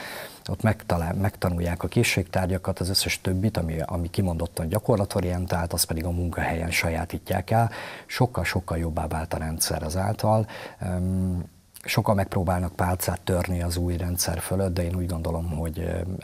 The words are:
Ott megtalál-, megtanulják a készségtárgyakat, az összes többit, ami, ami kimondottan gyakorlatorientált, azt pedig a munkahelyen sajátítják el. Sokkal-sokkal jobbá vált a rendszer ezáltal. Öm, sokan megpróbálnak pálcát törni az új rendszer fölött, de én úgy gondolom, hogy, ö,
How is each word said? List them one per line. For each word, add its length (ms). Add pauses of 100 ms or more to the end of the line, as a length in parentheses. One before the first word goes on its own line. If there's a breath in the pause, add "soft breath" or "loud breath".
(480 loud breath)
Ott 140
megtalál-, 520
megtanulják 680
a 60
készségtárgyakat, 920
az 100
összes 320
többit, 360
ami, 240
ami 300
kimondottan 580
gyakorlatorientált, 1040
azt 140
pedig 180
a 60
munkahelyen 600
sajátítják 800
el. 200 (360 loud breath)
Sokkal-sokkal 720
jobbá 280
vált 280
a 40
rendszer 440
ezáltal. 640 (360 loud breath)
Öm, 640 (400)
sokan 300
megpróbálnak 580
pálcát 480
törni 420
az 140
új 200
rendszer 440
fölött, 340
de 100
én 120
úgy 100
gondolom, 440
hogy, 280
ö, 200 (260)